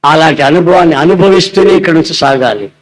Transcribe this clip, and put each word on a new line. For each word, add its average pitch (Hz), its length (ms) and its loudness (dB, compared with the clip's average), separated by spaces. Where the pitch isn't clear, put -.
అలాంటి 156 360 2
అనుభవాన్ని 170 540 2
అనుభవిస్తూనే 185 760 0
ఇక్కడి 175 220 0
నుంచి - 180 -2
సాగాలి. 123 580 -2